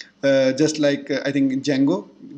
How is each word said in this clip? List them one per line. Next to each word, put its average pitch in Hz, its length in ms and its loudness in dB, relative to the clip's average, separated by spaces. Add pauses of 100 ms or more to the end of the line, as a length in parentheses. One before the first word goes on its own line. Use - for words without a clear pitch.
(240)
Uh, 135 320 4
just 151 240 0
like, 143 300 0
I 139 260 -2
think, 139 120 2
Django, 139 540 0 (360)